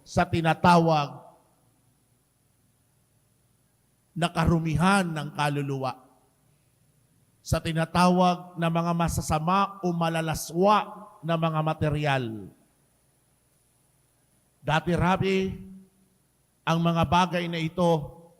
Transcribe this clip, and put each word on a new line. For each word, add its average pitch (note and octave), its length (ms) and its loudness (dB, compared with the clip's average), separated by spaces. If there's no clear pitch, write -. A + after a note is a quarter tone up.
sa - 240 0
tinatawag E3 960 2
na E3 160 -2
karumihan E3 800 2
ng D3+ 220 -6
kaluluwa, C#3 640 -4
sa D#3+ 160 -2
tinatawag F3 960 2
na E3 80 -2
mga E3 240 0
masasama E3+ 960 0
o F3 80 0
malalaswa E3 1120 0
na E3 160 -2
mga D#3+ 240 0
material. D3+ 600 0
Dati-rati, F3+ 880 0
ang E3 160 0
mga E3 240 2
bagay F3 400 0
na E3+ 160 -6
ito, D#3+ 560 0